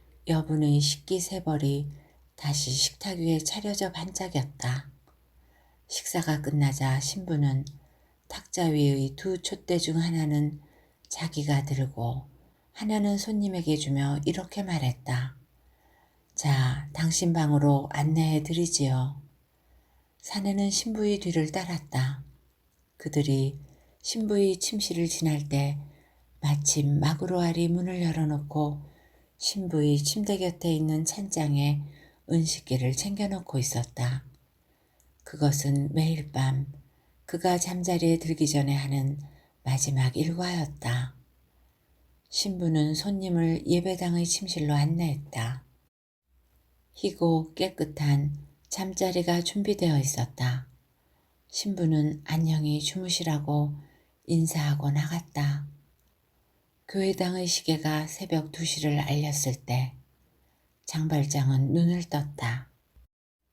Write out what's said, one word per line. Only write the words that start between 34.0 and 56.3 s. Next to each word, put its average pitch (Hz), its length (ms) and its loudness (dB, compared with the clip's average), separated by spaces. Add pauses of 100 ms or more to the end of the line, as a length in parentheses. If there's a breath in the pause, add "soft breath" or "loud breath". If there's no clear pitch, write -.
그것은 143 720 0
매일 156 400 0
밤 135 400 0 (540 soft breath)
그가 180 320 0
잠자리에 175 600 2
들기 160 300 0
전에 143 260 2
하는 139 460 -2 (420 loud breath)
마지막 131 540 0
일과였다. 156 1000 -2 (1120)
신부는 165 640 0
손님을 175 720 0
예배당의 175 600 0
침실로 165 480 -2
안내했다. 143 920 -2 (1300)
희고 165 600 0
깨끗한 147 840 0 (320)
잠자리가 185 760 0
준비되어 196 560 2
있었다. 127 720 -2 (800)
신부는 160 760 0
안녕히 156 560 0
주무시라고 147 960 -2 (500 loud breath)
인사하고 147 640 2
나갔다. 147 760 -2 (1200)